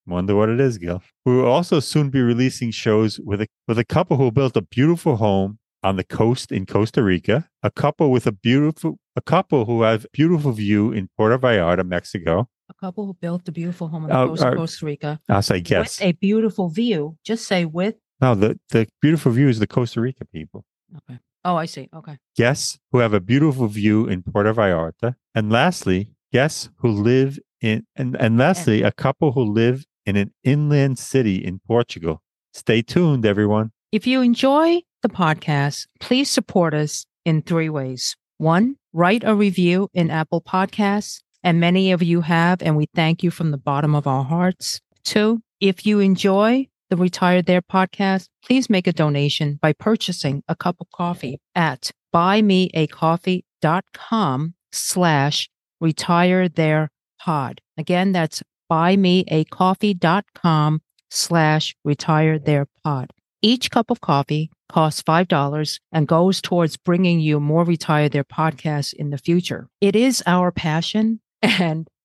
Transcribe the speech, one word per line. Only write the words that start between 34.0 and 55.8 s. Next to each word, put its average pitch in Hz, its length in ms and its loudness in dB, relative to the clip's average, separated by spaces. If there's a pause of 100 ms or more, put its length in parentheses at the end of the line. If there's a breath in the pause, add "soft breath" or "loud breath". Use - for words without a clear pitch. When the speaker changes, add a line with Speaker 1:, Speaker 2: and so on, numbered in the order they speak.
Speaker 2:
you 262 140 2
enjoy 285 580 2 (220)
the 220 60 0
podcast, 151 760 -2 (140)
please 262 280 -2
support 170 460 0
us 151 320 -4 (180)
in 156 180 0
three 165 260 -2
ways. 131 480 -8 (220)
One, 180 380 2 (160)
write 180 300 2
a 214 140 0
review 185 580 0
in 170 160 0
Apple 160 320 -4
Podcasts. 202 800 -2 (220)
And 170 160 2
many 185 320 2
of 175 100 0
you 170 200 2
have, 170 380 2
and 156 160 0
we 151 160 0
thank 160 300 0
you 175 80 0
from 165 220 -4
the 139 60 -6
bottom 147 360 0
of 143 140 0
our 135 160 0
hearts. 175 560 -2 (240)
Two, 220 380 0 (180)
if 196 260 0
you 208 140 4
enjoy 202 680 2 (220)
the 185 80 -2
Retired 180 500 2
There 180 160 2
podcast, 190 640 -2 (160)
please 254 260 0
make 185 160 0
a 180 60 2
donation 147 680 -2
by 156 120 2
purchasing 175 760 -4
a 160 60 -4
cup 175 260 -4
of 175 120 -16
coffee 175 480 -8 (140)
at 156 360 -2 (220)
buy 185 300 2
me 185 320 2
a 151 120 0
coffee 170 580 -2 (160)
dot 170 320 0
com 160 640 -4 (160)
slash 151 800 0 (320)